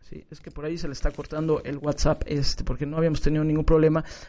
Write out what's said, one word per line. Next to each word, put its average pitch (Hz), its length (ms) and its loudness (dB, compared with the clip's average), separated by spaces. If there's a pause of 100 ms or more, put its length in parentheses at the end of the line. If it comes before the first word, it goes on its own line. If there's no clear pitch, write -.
Sí, - 300 -18
es 147 100 -20
que - 100 -20
por 147 140 -12
ahí 165 140 -6
se 160 80 -6
le 139 80 -6
está 147 160 0
cortando 156 520 -2
el 143 140 -8
WhatsApp, 147 480 0
este, - 400 -2
porque 139 220 -2
no 151 100 -6
habíamos 160 240 2
tenido 151 240 2
ningún 156 220 0
problema, 156 360 6 (260)